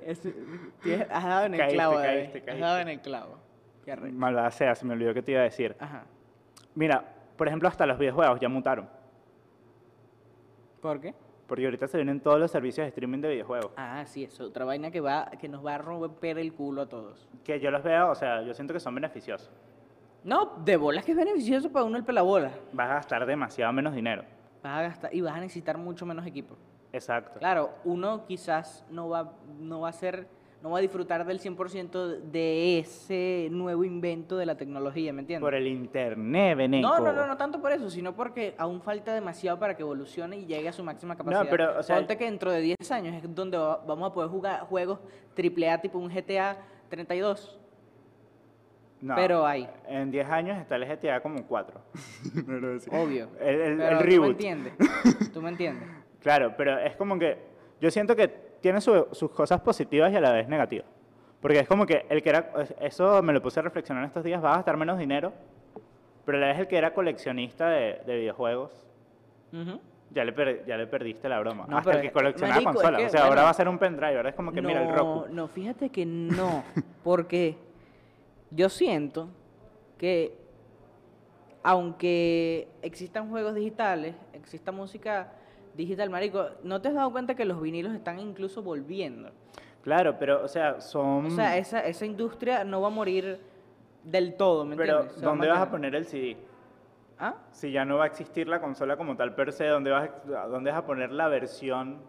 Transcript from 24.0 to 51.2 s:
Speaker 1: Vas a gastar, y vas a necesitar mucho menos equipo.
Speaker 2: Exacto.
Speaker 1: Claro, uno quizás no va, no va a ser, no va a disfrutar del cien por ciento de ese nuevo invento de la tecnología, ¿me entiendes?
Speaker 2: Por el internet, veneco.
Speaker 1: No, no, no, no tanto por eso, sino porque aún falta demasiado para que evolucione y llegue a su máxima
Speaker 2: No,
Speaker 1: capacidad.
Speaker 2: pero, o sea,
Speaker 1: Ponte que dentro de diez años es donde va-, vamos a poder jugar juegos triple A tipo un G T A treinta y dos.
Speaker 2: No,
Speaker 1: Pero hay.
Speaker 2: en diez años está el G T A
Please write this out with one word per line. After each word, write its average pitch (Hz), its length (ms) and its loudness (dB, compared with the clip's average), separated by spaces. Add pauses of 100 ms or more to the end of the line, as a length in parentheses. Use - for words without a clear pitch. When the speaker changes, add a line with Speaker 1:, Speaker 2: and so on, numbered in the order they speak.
Speaker 1:
Vas 143 140 -6
a 160 40 -2
gastar, 170 320 -8
y 180 60 -2
vas 160 160 -4
a 170 40 -8
necesitar 170 380 -8
mucho 175 260 -10
menos 175 220 -8
equipo. 143 300 -14 (360)
Speaker 2:
Exacto. 120 460 -6
Speaker 1:
Claro, 170 320 0 (140)
uno 190 420 -4
quizás 165 640 -6
no 165 180 -10
va, 165 240 -4 (280)
no 160 220 -10
va 165 80 -4
a - 20 -14
ser, 185 340 -8 (360)
no 156 80 -8
va 175 80 0
a - 20 2
disfrutar 180 460 0
del 185 140 -4
cien 185 140 -8
por 185 140 -4
ciento 185 400 -6
de 165 720 2
ese 180 720 -4
nuevo 175 340 0
invento 175 540 -4
de 175 80 -2
la 156 100 -2
tecnología, 139 560 -4
¿me 139 80 -8
entiendes? 151 240 -6
Speaker 2:
Por 143 100 2
el 131 120 0
internet, 127 920 0
veneco. 131 320 4
Speaker 1:
No, 330 120 6
no, 302 120 4
no, 285 140 2
no 269 100 -4
tanto 294 240 -4
por 277 100 0
eso, 269 200 -2
sino 175 260 -8
porque 233 400 -6
aún 175 240 -4
falta 208 320 -6
demasiado 180 460 -4
para 196 180 -2
que 160 60 -10
evolucione 151 560 -8
y 190 80 -12
llegue 156 220 -4
a 170 40 -8
su 185 100 -12
máxima 170 320 -10
Speaker 2:
No, 170 40 -16
Speaker 1:
capacidad. 185 320 2
Speaker 2:
pero, 165 280 4
o 151 40 -2
sea, - 140 4
Speaker 1:
Ponte - 200 2
que 240 80 -2
dentro 202 260 -2
de 170 120 2
diez 170 280 0
años 185 240 -4
es 165 200 -10
donde 185 240 -4
va-, 160 280 0
vamos 160 240 -4
a 185 40 -16
poder 160 160 -2
jugar 190 320 -4
juegos 185 360 -2 (360)
triple 170 360 2
A 165 100 2
tipo 190 180 -4
un 175 120 -6
G 180 140 -4
T 196 160 0
A 196 160 0 (320)
treinta 170 260 -6
y 180 60 0
dos. 202 400 -4 (1400)
Speaker 2:
No, 131 140 -2
Speaker 1:
Pero 175 300 4
hay. 135 220 -2 (180)
Speaker 2:
en 135 240 -4
diez 135 200 0
años 170 260 0
está 147 200 -6
el 123 100 -2
G 147 120 -6
T 151 140 -2
A 123 80 0